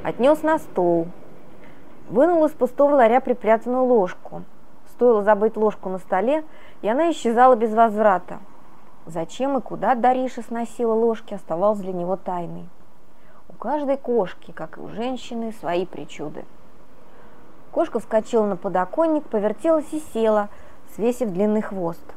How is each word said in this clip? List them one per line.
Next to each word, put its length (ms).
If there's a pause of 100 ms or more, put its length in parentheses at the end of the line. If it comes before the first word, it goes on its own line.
Отнес 380
на 160
стол. 480 (1040)
Вынул 340
из 60
пустого 460
ларя 260
припрятанную 600
ложку. 580 (480)
Стоило 320
забыть 340
ложку 320
на 80
столе, 480 (380)
и 80
она 200
исчезала 440
без 180
возврата. 680 (680)
Зачем 500
и 60
куда 320
Дариша 480
сносила 500
ложки, 400
оставалось 460
для 160
него 220
тайной. 520 (800)
У 60
каждой 420
кошки, 540
как 260
и 60
у 80
женщины, 680
свои 260
причуды. 580 (1300)
Кошка 280
вскочила 440
на 140
подоконник, 680
повертелась 720
и 60 (120)
села, 380 (440)
свесив 360
длинный 320
хвост. 420 (120)